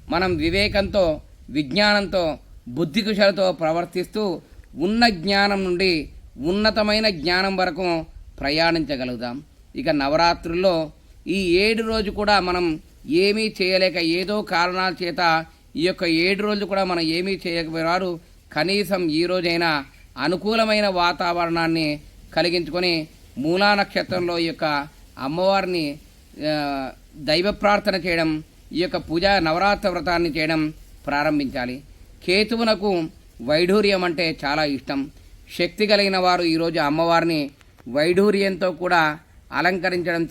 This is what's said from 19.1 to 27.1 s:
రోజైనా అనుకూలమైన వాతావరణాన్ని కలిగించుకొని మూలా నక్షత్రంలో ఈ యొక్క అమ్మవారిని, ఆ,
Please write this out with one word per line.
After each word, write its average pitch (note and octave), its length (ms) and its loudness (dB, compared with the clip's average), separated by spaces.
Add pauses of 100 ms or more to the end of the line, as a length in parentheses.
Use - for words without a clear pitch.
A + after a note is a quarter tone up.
రోజైనా E3+ 580 0 (320)
అనుకూలమైన G#3 720 0
వాతావరణాన్ని E3+ 1120 0 (360)
కలిగించుకొని E3 720 0 (300)
మూలా F#3 360 2
నక్షత్రంలో F3+ 640 -2
ఈ E3+ 80 0
యొక్క D3+ 420 -2 (300)
అమ్మవారిని, F3 800 0 (500)
ఆ, C#3+ 420 -2 (260)